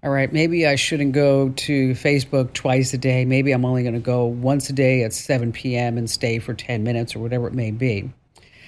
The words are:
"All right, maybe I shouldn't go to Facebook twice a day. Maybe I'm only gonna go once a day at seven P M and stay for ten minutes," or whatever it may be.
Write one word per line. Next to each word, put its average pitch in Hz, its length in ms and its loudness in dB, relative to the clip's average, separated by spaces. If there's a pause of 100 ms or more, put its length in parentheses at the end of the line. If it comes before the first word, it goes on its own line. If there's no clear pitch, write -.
"All 143 80 -4
right, 135 220 0
maybe 165 340 2
I 143 80 4
shouldn't 143 380 0
go 139 380 4
to 131 420 0
Facebook 135 600 0
twice 131 400 0
a 135 60 -2
day. 127 260 2
Maybe 131 280 2
I'm 127 120 2
only 127 200 0
gonna 120 160 -2
go 123 240 0
once 123 460 0
a - 20 -4
day 131 320 2
at 113 80 -4
seven 120 400 -2
P 123 240 -4
M 120 200 -2
and 117 140 -4
stay 117 300 -2
for 120 120 -8
ten 113 300 -6
minutes," 120 320 -2
or 110 60 -8
whatever 120 260 -4
it - 80 -6
may 120 160 -2
be. 113 400 -2 (580)